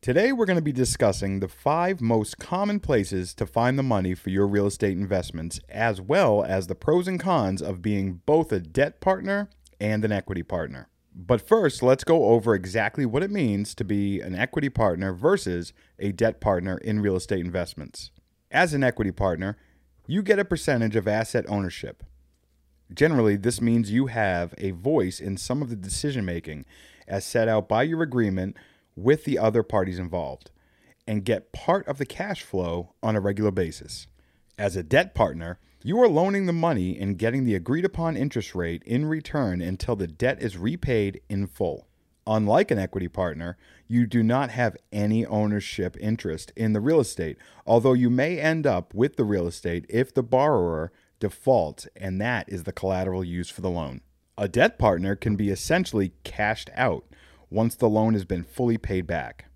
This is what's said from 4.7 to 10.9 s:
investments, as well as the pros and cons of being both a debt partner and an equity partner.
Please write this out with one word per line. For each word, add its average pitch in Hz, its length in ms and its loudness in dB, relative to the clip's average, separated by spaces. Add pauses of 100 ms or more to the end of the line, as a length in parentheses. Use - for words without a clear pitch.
investments, 90 640 -4 (100)
as 104 320 -2
well 113 420 4
as 92 220 -2
the - 80 -4
pros 175 340 0
and 185 100 -2
cons 120 440 0
of 90 180 -6
being 95 460 -2
both 156 260 2
a 98 80 0
debt 127 400 -2
partner 190 480 -2 (320)
and 107 240 0
an 107 80 0
equity 95 300 -4
partner. 76 480 -6 (260)